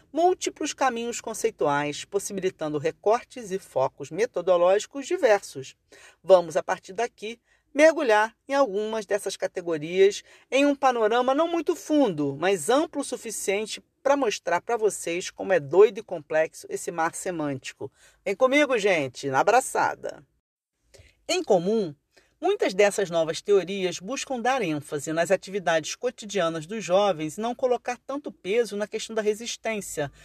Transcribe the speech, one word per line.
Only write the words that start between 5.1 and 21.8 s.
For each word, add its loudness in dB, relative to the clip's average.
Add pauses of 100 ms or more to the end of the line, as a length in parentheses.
Vamos, 6
a 2
partir -6
daqui, -6 (320)
mergulhar 4 (100)
em -2
algumas 0
dessas -4
categorias 2 (280)
em 4
um 2
panorama 2
não 2
muito -2
fundo, 0
mas 0
amplo 0
o -6
suficiente -6 (200)
pra 4
mostrar -2
pra -2
vocês -2
como -6
é 4
doido 4
e -10
complexo -4
esse -8
mar -2
semântico. -8 (340)
Vem -2
comigo, 2
gente, 0
na 2
abraçada! 0 (1040)
Em -2
comum, 0 (480)